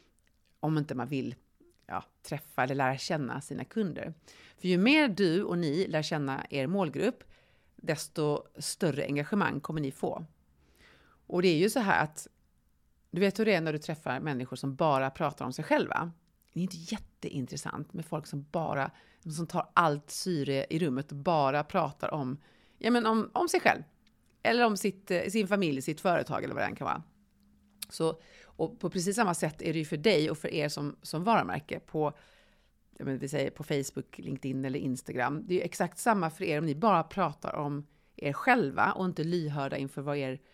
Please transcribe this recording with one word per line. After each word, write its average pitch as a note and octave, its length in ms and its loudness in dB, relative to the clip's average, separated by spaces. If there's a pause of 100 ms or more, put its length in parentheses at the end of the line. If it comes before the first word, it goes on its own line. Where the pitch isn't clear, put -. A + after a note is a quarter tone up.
(600)
om D#3 180 0
inte D3 180 -2
man B2 120 -4
vill, B2+ 280 -4 (520)
ja, F#2 160 -6 (200)
träffa - 400 -4
eller C3+ 120 0
lära C3+ 220 2
känna C#3 440 -4
sina - 240 -8
kunder. F3+ 480 -4 (440)
För F3+ 100 -4
ju F3+ 100 6
mer C#4 300 6
du F#3 360 2
och F3 140 -2
ni E3 300 0
lär D#3 140 0
känna D3 480 -4
er C3+ 180 -2
målgrupp, F3+ 560 0 (520)
desto D3+ 680 -2 (140)
större D3 480 -2
engagemang D3 540 0
kommer D#3 220 -4
ni C#3 100 -2
få. F3+ 340 -4 (1040)
Och F3+ 140 0
det F#3 60 6
är E3 100 6
ju F#3 120 6
så A3+ 100 0
här G3 240 4
att, - 240 -6 (840)
du E3+ 100 -2
vet G3 180 4
hur A3 60 2
det G#3 80 6
är D#3+ 80 4
när D#3+ 120 0
du D3 60 -4
träffar D3 400 -4
människor C3+ 360 -4
som C3+ 200 -4
bara C3+ 340 4
pratar C#3+ 360 -4
om B2 80 -6
sig D#3 120 -6
själva. G3+ 460 2 (420)
Det - 60 -4
är - 20 -2
inte F#3 160 -4
jätteintressant - 1160 -8
med E3+ 120 -8
folk D3+ 220 -6
som C#3+ 240 -8
bara, D3 400 -2 (440)
som E3 120 -4
tar - 260 -2
allt D3+ 360 4
syre C#3 600 -2
i D#3+ 100 0
rummet C#3+ 320 -2
och D3 60 -8
bara D3 460 2
pratar D3+ 500 -2
om, C#3 240 -4 (400)
ja, A3+ 140 0
men A#3+ 140 4
om, A3 280 2
om F4 140 2
sig F4+ 120 2
själv. - 240 4 (600)
Eller A#3+ 220 4
om G#3+ 120 2
sitt, F#3+ 340 -4
eh, F3+ 180 2
sin G#3 180 2
familj, F3 340 2
sitt D3+ 200 -6
företag E3+ 420 0
eller - 100 -6
vad - 100 -2
det G2+ 40 0
än - 80 -6
kan - 100 -8
vara. - 180 -2 (840)
Så, D#3+ 320 -2 (220)
och - 360 -6
på F3+ 100 -4
precis F#3+ 260 -2
samma G#3 180 2
sätt D#3 280 -2
är E3 120 -2
det E3 60 -2
ju D#3 60 -2
för D3+ 120 -4
dig D3+ 340 4
och D3+ 60 -4
för - 160 -6
er D3 160 -2
som, C#3+ 320 -6
som D#3+ 220 -6
varumärke E3 560 0
på, D3+ 340 -2 (840)
ja, - 80 -10
men C3+ 140 -4
vi C#3 100 -6
säger C#3 220 -2
på - 120 -14
Facebook, - 540 -4
LinkedIn C3+ 480 -6
eller C3+ 140 -4
Instagram. B2+ 680 -4
Det F3 60 -2
är F3+ 40 2
ju - 40 0
exakt F3 360 -4
samma G3+ 320 2
för D#3 140 -10
er D3+ 160 0
om D#3+ 60 0
ni D3 100 0
bara F3 280 4
pratar - 520 -4
om D3 320 -4 (280)
er C#3+ 180 -2
själva D3+ 580 4
och - 140 0
inte E3 180 -2
lyhörda D3+ 540 -2
inför C#3 240 -6
vad C#3+ 160 -2
er C3 240 -4 (120)